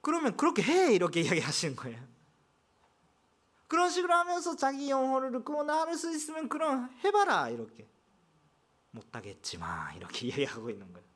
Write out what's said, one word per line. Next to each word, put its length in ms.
그러면 360
그렇게 260
해." 320
이렇게 260
<laughs> 20
이야기하시는 540
거예요. 260
그런 220
식으로 240
하면서 420
자기 340
영혼을 540
구원할 520
수 140
있으면 380
"그럼 420
해봐라." 460
이렇게. 360
"못하겠지만." 1040
이렇게 300
<laughs> 20
이야기하고 420
있는 220
거예요. 240